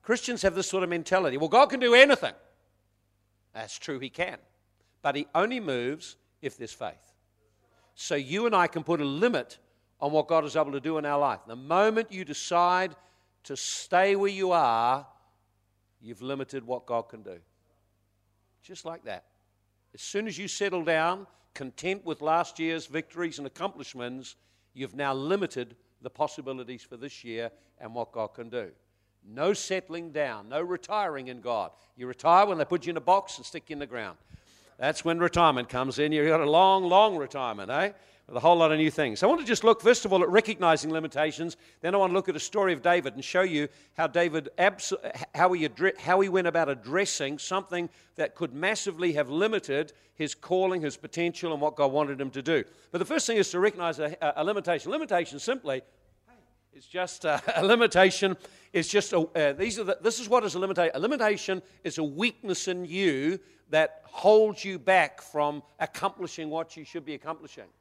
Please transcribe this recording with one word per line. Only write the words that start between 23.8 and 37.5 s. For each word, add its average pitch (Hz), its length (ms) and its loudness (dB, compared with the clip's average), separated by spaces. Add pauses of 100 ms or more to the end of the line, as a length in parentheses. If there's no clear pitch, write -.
you've 127 240 -12
now 139 180 -2
limited 143 640 -4 (260)
the 117 80 -12
possibilities 131 720 -8
for - 140 -20
this 139 260 -16
year 117 300 -8 (260)
and 113 160 -16
what 117 160 -8
God 110 180 -6
can 117 200 -16
do. 107 220 -8 (540)
No 135 280 -2
settling 170 580 -6
down, 123 380 -6
no 143 120 -4
retiring 175 680 -6
in 123 120 -14
God. 110 300 -4 (260)
You 123 120 -10
retire 170 380 6
when 185 120 -2
they 147 60 0
put 175 220 -2
you 175 40 -6
in 165 60 -6
a 156 40 -4
box 190 360 2
and 123 100 -18
stick - 220 -14
you 156 60 -12
in 143 40 -10
the 143 80 -8
ground. 107 320 -10 (600)
That's 143 260 -2
when 165 160 0
retirement 160 480 4
comes 131 320 -4
in. 151 100 2
You've 151 160 2
got 160 140 4
a 147 100 2
long, 190 340 6
long 190 320 6
retirement, 120 540 -6